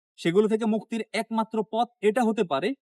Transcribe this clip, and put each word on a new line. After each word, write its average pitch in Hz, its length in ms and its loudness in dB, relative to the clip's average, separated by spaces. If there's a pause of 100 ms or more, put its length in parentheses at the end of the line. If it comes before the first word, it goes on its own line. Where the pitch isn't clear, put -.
(180)
সেগুলো 190 300 2
থেকে 220 180 0
মুক্তির 220 380 -2 (100)
একমাত্র 220 580 -4
পথ 226 160 0 (140)
এটা 214 220 2
হতে 220 200 0
পারে 170 300 -2 (120)